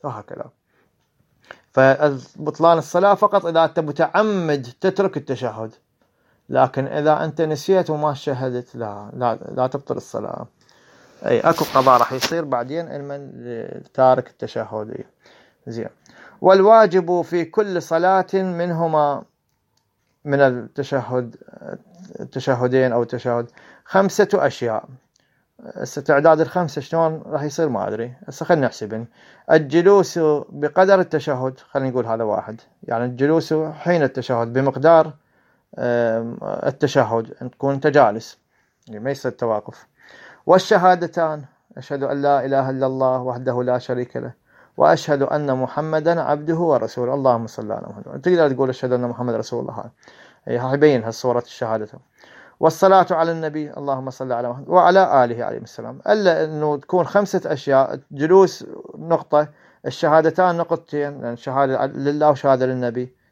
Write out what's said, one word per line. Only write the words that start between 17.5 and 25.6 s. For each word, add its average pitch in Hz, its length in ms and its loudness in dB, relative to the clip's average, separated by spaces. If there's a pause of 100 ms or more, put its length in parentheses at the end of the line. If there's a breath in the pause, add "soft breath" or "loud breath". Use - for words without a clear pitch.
صلاة 180 520 2
منهما 170 920 -2 (1000)
من 143 140 0
التشهد، 127 960 -2 (840)
التشهدين 127 720 0
أو 120 100 0
التشهد، 120 500 -4 (340 soft breath)
خمسة 196 480 0
أشياء. 123 500 -2 (920)